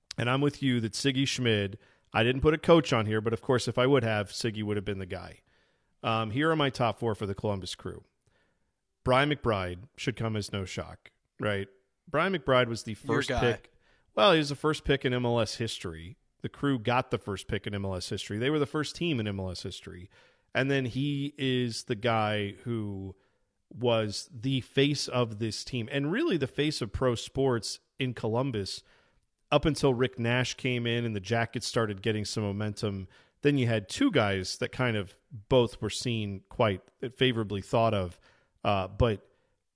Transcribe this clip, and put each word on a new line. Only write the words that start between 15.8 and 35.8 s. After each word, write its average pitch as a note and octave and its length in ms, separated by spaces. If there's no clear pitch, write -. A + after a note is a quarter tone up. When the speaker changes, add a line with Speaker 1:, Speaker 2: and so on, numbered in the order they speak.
Speaker 1:
The - 60
Crew C#3 300
got A#2+ 320
the A2+ 80
first - 300
pick G#2 180
in G#2 80
M G2+ 100
L F#2+ 100
S F2+ 140
history. G#2 300
They B2+ 120
were D#3 80
the C#3 80
first D3+ 300
team D#3+ 240
in G#2+ 80
M G2 100
L F#2+ 120
S F2 120
history. F2+ 480
And C3 160
then C3+ 160
he C#3+ 520
is B2+ 460
the B2+ 100
guy G#2+ 600
who G2+ 500
was A2 640
the C3 280
face C#3+ 440
of A2+ 320
this A2 240
team A#2 300
and C#3+ 180
really C4 260
the C3+ 120
face D3 340
of G#2+ 100
pro B2+ 220
sports B2+ 640
in B2+ 140
Columbus A2+ 680
up C#3+ 120
until C#3 300
Rick B2 240
Nash B2 360
came B2 320
in A#2 180
and A2+ 100
the G2+ 60
Jackets A2+ 460
started G#2 360
getting G#2+ 220
some A2 180
momentum. G2+ 640
Then C#3+ 160
you B2 100
had A2 200
two C#4 220
guys G2+ 480
that A#2 140
kind A#2+ 240
of G2 180
both B2 320